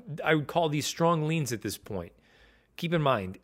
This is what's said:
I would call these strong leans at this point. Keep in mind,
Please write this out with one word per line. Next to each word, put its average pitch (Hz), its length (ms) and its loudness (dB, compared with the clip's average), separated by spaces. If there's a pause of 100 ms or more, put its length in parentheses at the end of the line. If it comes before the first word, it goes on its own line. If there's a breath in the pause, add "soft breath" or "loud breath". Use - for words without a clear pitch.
(240)
I 156 120 4
would 151 120 0
call 170 220 2
these 147 160 -2
strong 165 420 2
leans 156 240 0
at 107 120 -4
this 101 140 -4
point. 90 360 -8 (640 soft breath)
Keep 170 160 -2
in 160 80 4
mind, 104 420 2